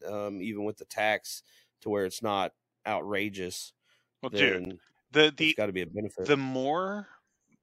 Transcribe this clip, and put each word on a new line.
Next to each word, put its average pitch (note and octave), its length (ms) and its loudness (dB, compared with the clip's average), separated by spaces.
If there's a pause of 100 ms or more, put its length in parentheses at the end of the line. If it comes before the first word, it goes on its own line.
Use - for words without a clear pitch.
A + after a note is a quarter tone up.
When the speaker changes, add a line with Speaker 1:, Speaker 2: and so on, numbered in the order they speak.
Speaker 1:
um, G2+ 360 -4
even G#2 220 -4
with G#2+ 140 -4
the - 60 -14
tax - 580 0 (380)
to A2+ 100 -4
where G2+ 160 2
it's - 160 -6
not G2+ 320 0 (320)
outrageous, G2 880 -2 (500)
Speaker 2:
Well, B2+ 80 -6
dude, G2 340 2
Speaker 1:
then F#2 160 -10 (300)
Speaker 2:
the, D3+ 300 6
Speaker 1:
it's D#3 140 4
Speaker 2:
the, - 40 -2
Speaker 1:
gotta G#2 140 0
be F2+ 100 -2
a F2 40 -4
benefit. G2 400 -4
Speaker 2:
the D3 100 6
more D3 720 -2 (540)